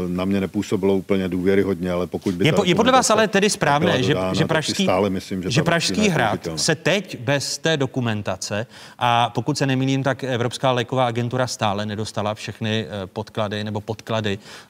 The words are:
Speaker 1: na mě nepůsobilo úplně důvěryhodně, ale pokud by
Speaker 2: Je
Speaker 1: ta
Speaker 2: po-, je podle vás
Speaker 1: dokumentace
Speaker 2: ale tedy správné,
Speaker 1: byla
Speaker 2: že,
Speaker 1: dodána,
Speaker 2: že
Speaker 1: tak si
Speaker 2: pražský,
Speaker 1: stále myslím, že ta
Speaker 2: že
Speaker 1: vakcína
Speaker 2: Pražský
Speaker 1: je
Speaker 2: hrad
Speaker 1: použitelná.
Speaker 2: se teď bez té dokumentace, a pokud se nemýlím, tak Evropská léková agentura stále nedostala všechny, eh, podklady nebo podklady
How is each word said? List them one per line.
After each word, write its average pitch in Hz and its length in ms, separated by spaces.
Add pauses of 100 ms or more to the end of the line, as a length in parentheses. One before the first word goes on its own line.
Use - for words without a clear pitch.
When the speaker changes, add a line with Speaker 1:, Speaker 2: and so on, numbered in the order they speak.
Speaker 1:
na 90 160
mě 98 160
nepůsobilo 98 560
úplně 95 320
důvěryhodně, 92 640
ale 87 140
pokud 92 280
by 90 120
Speaker 2:
Je 156 60
Speaker 1:
ta - 40
Speaker 2:
po-, 196 80
je 175 100
podle 240 180
vás 254 140
Speaker 1:
dokumentace 226 60
Speaker 2:
ale 214 160
tedy 196 220
správné, 147 360
Speaker 1:
byla 143 160
Speaker 2:
že, 127 120
Speaker 1:
dodána, 92 200
Speaker 2:
že 95 40
Speaker 1:
tak 160 60
si 131 40
Speaker 2:
pražský, 156 360
Speaker 1:
stále 98 260
myslím, 92 320
že 92 60
ta - 20
Speaker 2:
že 131 100
Speaker 1:
vakcína 170 100
Speaker 2:
Pražský 180 340
Speaker 1:
je 202 60
Speaker 2:
hrad 131 200
Speaker 1:
použitelná. 85 280
Speaker 2:
se 160 160
teď 170 440
bez 131 400
té 160 180
dokumentace, 110 880 (320)
a 120 360
pokud 139 240
se 143 80
nemýlím, 135 360
tak 131 220
Evropská 123 480
léková 123 340
agentura 123 400
stále 107 400
nedostala 107 480
všechny, 110 540
eh, 95 180
podklady 107 580
nebo 107 160
podklady 107 580 (300)